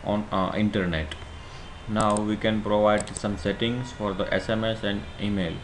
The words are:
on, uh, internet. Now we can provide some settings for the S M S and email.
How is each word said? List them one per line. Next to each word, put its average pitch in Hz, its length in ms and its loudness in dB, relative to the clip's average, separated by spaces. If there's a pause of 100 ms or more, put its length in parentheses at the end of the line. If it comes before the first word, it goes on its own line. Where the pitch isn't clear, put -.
on, 104 280 0
uh, 92 240 2
internet. 92 580 0 (720)
Now 107 280 4
we 107 200 0
can 110 260 2
provide 104 540 4
some 101 220 -2
settings 120 540 -2
for 101 200 -2
the 92 220 -2
S 110 140 -2
M 110 160 0
S 113 180 -2
and 101 200 -2 (180)
email. 98 440 0